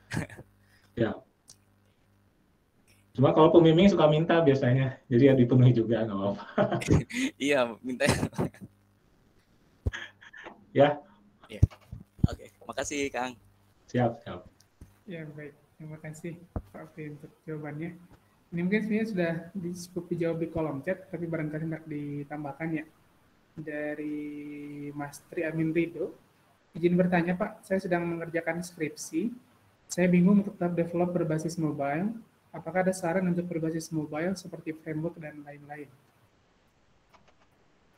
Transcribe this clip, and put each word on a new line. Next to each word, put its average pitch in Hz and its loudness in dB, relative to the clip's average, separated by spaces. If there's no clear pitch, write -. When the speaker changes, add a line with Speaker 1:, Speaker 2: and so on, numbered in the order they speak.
Speaker 1:
Ya. 107 2
Cuma 131 4
kalau 160 8
pembimbing 170 8
suka 160 6
minta 165 4
biasanya, 131 2
jadi 135 6
ya 131 8
dipenuhi 123 8
juga, 113 2
nggak 104 -4
apa-apa. 98 -4
Speaker 2:
<laughs> - 0
Iya, 127 2
minta. 127 0
Speaker 1:
Ya. 147 4
Speaker 2:
Iya. 104 -16
Oke, 117 -4
makasih, 139 -4
Kang. 123 -6
Speaker 1:
Siap, 123 -2
siap. 92 -14
Speaker 3:
Ya, 160 -12
baik. 147 -16
Terima 156 -16
kasih, 160 -14
Pak 160 -18
Pri, 151 -12
untuk 147 -18
jawabannya. 156 -10
Ini 170 -6
mungkin 214 0
sebenarnya 214 -2
sudah 170 0
di-, 175 -8
cukup - -10
dijawab 165 -2
di 160 -4
kolom 156 -4
chat, 185 -4
tapi 170 -6
barangkali 156 -4
hendak 160 -8
ditambahkan 147 -6
ya. - -12
Dari 147 -8
Mas 143 -10
Tri 170 -6
Amin 160 -2
Rido, 165 -4
izin 175 2
bertanya, 180 2
Pak, 208 -6
saya 190 -2
sedang 175 0
mengerjakan 165 -4
skripsi. 160 -6
Saya 180 2
bingung 180 8
untuk - -4
tetap 175 -2
develop 175 0
berbasis 160 -2
mobile. 147 -2
Apakah 165 -4
ada 185 2
saran 185 -2
untuk 175 -2
berbasis 165 -4
mobile 156 -4
seperti 160 -12
framework 160 -6
dan 151 -14
lain-lain? 143 -16